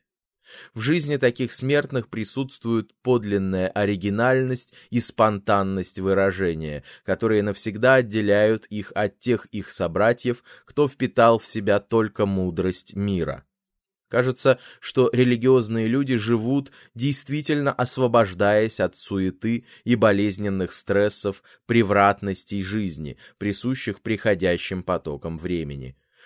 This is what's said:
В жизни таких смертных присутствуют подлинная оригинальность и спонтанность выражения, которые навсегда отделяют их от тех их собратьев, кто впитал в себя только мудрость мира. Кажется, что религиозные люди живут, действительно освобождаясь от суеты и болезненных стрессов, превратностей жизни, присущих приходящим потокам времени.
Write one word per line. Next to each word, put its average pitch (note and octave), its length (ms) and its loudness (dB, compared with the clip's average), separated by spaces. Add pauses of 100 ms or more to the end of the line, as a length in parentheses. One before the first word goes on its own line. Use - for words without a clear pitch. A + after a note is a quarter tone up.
(760)
В A2+ 60 -10
жизни D3 360 0
таких B2 360 0
смертных C3+ 560 -2
присутствуют A#2 840 -4 (100)
подлинная G2 640 0
оригинальность G#2 1080 -2 (160)
и A#2+ 100 0
спонтанность G2+ 1000 0
выражения, F#2 840 0 (200)
которые G#2+ 380 2
навсегда A2 540 0
отделяют G#2+ 720 2
их G#2 280 -10
от G2+ 260 -4
тех A#2+ 260 -2
их - 240 -10
собратьев, G#2+ 720 -2 (220)
кто C#3+ 240 0
впитал A#2 500 4
в - 80 -12
себя G2+ 340 0
только A2 460 0
мудрость F#2 680 -2
мира. F#2 500 -4 (640)
Кажется, B2+ 500 2 (220)
что - 320 2
религиозные A#2 720 2
люди B2+ 300 0
живут, A#2 560 -2 (240)
действительно C#3+ 760 -2
освобождаясь A2 1080 2
от F#2 160 -2
суеты G2+ 680 -4 (180)
и A#2+ 100 2
болезненных G2+ 800 2
стрессов, G2+ 720 -2 (220)
превратностей G2+ 1000 2
жизни, F2+ 540 -6 (200)
присущих G#2 640 -4
приходящим F#2 840 -2
потокам E2 560 -6
времени. D2 580 -8 (300)